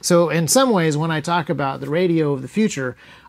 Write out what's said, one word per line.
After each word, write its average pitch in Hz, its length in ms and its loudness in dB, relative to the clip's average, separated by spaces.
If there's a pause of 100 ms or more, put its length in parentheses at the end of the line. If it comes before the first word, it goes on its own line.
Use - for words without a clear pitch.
So 170 260 4
in 160 180 0
some 262 240 2
ways, 160 260 2
when 165 140 -2
I 156 120 -2
talk 170 260 -2
about 135 320 -4
the 135 100 -10
radio 160 420 0
of 131 100 -4
the 127 60 -12
future, 135 480 -2 (320)